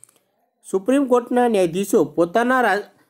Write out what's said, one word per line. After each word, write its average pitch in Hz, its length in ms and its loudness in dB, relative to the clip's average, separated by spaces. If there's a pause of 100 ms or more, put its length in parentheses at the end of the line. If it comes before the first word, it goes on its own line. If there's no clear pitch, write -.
(720)
સુપ્રીમ 254 360 0
કોર્ટના 240 420 0
ન્યાયાધીશો 190 560 0
પોતાના 226 560 -2
રા-, 208 320 -2 (180)